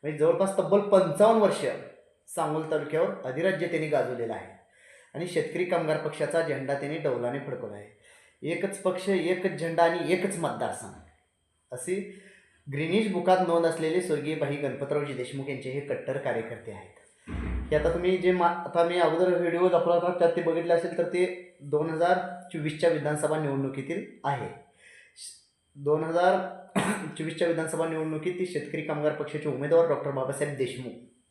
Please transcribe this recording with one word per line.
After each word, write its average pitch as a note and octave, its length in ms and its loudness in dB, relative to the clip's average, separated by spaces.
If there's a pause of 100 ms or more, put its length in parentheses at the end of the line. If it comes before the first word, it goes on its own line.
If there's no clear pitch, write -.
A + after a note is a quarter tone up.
म्हणजे D3+ 140 -4
जवळपास E3+ 400 4
तब्बल G3 220 4
पंचावन्न G3+ 600 6
वर्ष D#3 240 2 (720)
सांगोल D#3 360 -2
तालुक्यावर D#3 380 0 (160)
अधिराज्य E3 420 0
त्यांनी D#3 200 -2
गाजवलेलं A#2+ 460 0
आहे G2+ 140 -10 (680)
आणि E3+ 140 -6
शेतकरी F3 380 -2
कामगार D#3+ 320 0
पक्षाचा D#3 440 -2
झेंडा C3+ 320 -2
त्यांनी C#3+ 240 -4
डौलाने B2+ 420 -2
फडकवला A#2+ 360 -8
आहे. G#2 220 -18 (540)
"एकच F#3+ 300 -4
पक्ष, F#3 280 -2
एकच F3+ 420 0
झेंडा E3 320 0
आणि E3+ 300 2
एकच F#3 240 -2
मतदारसंघ" A2 560 -4 (760)
असे F#3 520 -6 (500)
ग्रीनिज F#3 400 0
बुकात F#3 240 4 (100)
नोंद E3+ 180 4
असलेले D#3+ 360 0
स्वर्गीय D3+ 340 -2
भाई D3 200 -2
गणपतरावजी C#3 580 -2
देशमुख C3 360 -6
यांचे B2+ 200 -8
हे C3+ 100 -4
कट्टर C3 380 -6
कार्यकर्ते A#2 540 -6
आहेत. G2 220 -16 (800)
हे D3+ 40 2
आता D#3+ 180 2
तुम्ही F3+ 240 2
जे F3+ 140 2
मा-, F3 240 4
आता - 280 0
मी F3 160 2
अगोदर E3+ 380 4
व्हिडिओ F3 320 2
दाखवला F3 260 4
होता, F3 240 2
त्यात E3+ 160 6
ते F3 60 0
बघितले E3 320 2
असेल E3+ 240 0
तर F3 60 2
ते F3+ 580 -2
दोन D3 280 0
हजार E3+ 280 4 (360)
चोवीसच्या D#3 360 0
विधानसभा D3+ 500 0
निवडणुकीतील C#3 680 -4 (180)
आहे. B2 260 -2 (1300)
दोन D3 280 2
हजार F3 340 4 (800)
चोवीसच्या D#3+ 300 0
विधानसभा D#3+ 400 0
निवडणुकीत D#3 520 -2
ते F#3 60 0
शेतकरी D3+ 360 -6
कामगार D3 300 0
पक्षाचे D3 380 -6
उमेदवार D3 380 4
डॉक्टर C#3+ 240 0
बाबासाहेब C#3 460 -2
देशमुख B2 340 -4 (400)